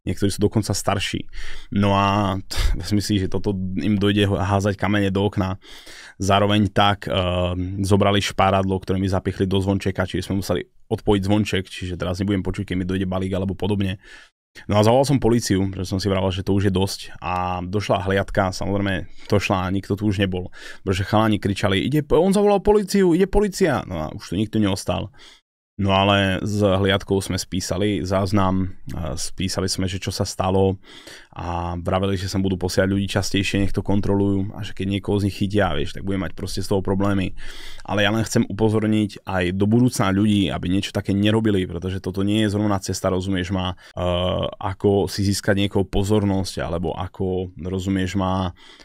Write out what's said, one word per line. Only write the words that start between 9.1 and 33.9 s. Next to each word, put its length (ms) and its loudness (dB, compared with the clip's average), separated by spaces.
do 160 0
zvončeka, 480 0
čiže 240 -4
sme 80 -2
museli 240 -2
odpojiť 400 2
zvonček, 400 0
čiže 320 -8
teraz 240 -2
nebudem 160 0
počuť, 320 -4
keď 80 -2
mi 80 -4
dojde 160 0
balík 320 -2
alebo 160 -2
podobne. 480 -2
No 80 0
a 80 6
zavolal 240 4
som 80 2
políciu, 560 2
pretože 160 -6
som 80 -2
si 160 0
vravel, 160 0
že 160 -4
to 80 0
už 160 2
je 40 2
dosť. 280 -2
A 400 -4
došla 400 -2
hliadka, 480 0
samozrejme 560 -2
došla 320 2
a 80 -2
nikto 240 -4
tu 80 -4
už 160 0
nebol. 320 -2
Pretože 240 -2
chalani 320 2
kričali, 400 0
"Ide, 320 0
on 240 4
zavolal 240 4
políciu, 560 4
ide 80 4
polícia." 640 2
No 80 -6
a 160 -4
už 160 -14
tu 80 -6
nikto 240 0
neostal. 480 -2
No 160 4
ale 480 4
s 160 -2
hliadkou 640 2
sme 160 -4
spísali 640 -2
záznam, 720 0
e, 240 -6
spísali 560 -4
sme, 160 -2
že 80 -6
čo 160 -6
sa 160 -4
stalo 480 2
a 480 -6
vraveli, 400 0
že 80 -6
sem 160 -2
budú 160 0
posielať 320 0
ľudí 160 0
častejšie, 560 0
nech 80 2
to 80 0
kontrolujú 720 2